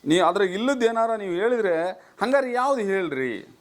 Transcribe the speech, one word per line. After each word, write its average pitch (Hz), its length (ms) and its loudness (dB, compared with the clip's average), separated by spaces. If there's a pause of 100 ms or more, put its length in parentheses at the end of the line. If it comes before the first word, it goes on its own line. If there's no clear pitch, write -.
ನೀವು 165 220 4
ಅದ್ರಾಗ 185 240 2
ಇಲ್ಲದ್ದು 240 360 0
ಏನಾರ 226 300 0
ನೀವು 190 180 -6
ಹೇಳಿದ್ರೆ, 185 560 0 (320)
"ಹಂಗಾರೆ 254 300 2
ಯಾವ್ದು 254 280 0
ಹೇಳ್ರಿ? 151 800 -4